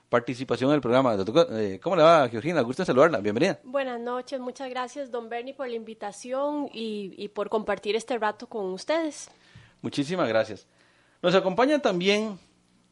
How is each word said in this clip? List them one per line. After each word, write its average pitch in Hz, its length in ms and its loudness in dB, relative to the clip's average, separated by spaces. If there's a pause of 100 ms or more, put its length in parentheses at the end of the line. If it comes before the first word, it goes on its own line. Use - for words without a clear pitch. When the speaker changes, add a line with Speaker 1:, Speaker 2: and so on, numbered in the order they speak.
Speaker 1:
participación 120 640 0
en 151 40 6
el 143 60 0
programa. 123 340 4
Doctor, 110 360 2
eh, 104 300 -4
¿cómo 185 140 -2
le 165 60 4
va, 156 280 8
Georgina? 139 320 -2
Gusto 123 200 -2
en 175 60 -2
saludarla. 147 320 4
Bienvenida. 110 440 0
Speaker 2:
Buenas 254 360 -6
noches. 247 400 -6
Muchas 254 280 -10
gracias, 254 440 -8
don 233 180 -8
Bernie, 240 240 -8
por 269 140 -8
la 233 80 -6
invitación 247 960 -6
y, 214 420 -8
y 202 120 -10
por 202 200 -6
compartir 208 480 -2
este 226 220 -2
rato 214 300 -4
con 196 260 -6
ustedes. 302 560 -4 (540)
Speaker 1:
Muchísimas 143 440 -2
gracias. 110 380 0 (560)
Nos 175 140 4
acompaña 214 420 4
también 208 600 0 (520)